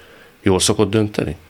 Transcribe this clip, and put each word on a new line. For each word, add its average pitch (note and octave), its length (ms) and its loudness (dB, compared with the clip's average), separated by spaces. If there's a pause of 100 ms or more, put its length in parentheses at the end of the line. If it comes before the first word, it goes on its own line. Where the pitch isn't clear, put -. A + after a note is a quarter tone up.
(420)
jól F#2 180 2
szokott G#2 300 0
dönteni? G#2 460 -2 (140)